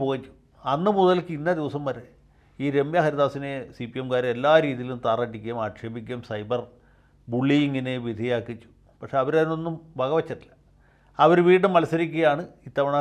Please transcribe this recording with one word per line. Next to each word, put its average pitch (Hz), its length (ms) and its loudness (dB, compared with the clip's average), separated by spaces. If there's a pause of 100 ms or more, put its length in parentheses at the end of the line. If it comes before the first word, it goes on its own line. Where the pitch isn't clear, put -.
പോവുകയും 135 220 -4
ചെയ്തു. - 120 -20 (380)
അന്ന് 170 180 0
മുതൽക്ക് 180 480 2
ഇന്ന 160 220 -2
ദിവസം 143 240 -6
വരെ 120 200 -6 (540)
ഈ 135 120 -4
രമ്യ 139 300 0
ഹരിദാസിനെ 139 520 0 (240)
സി 123 80 -8
പി 117 180 -10
എംകാർ 127 240 0
എല്ലാ 123 340 2
രീതിയിലും 127 460 -4
താറടിക്കുകയും 113 580 -2
ആക്ഷേപിക്കുകയും 113 580 -10
സൈബർ 110 380 -4 (680)
ബുള്ളിയിങ്ങിനെ 135 720 0
വിധേയാക്കിച്ചു. 117 720 -6 (320)
പക്ഷേ - 180 -6
അവരതിനൊന്നും 160 560 0 (220)
വകവച്ചിട്ടില്ല. 151 560 -4 (680)
അവർ 156 200 8 (100)
വീണ്ടും 185 240 6
മത്സരിക്കുകയാണ്. 160 720 2 (240)
ഇത്തവണ 143 340 0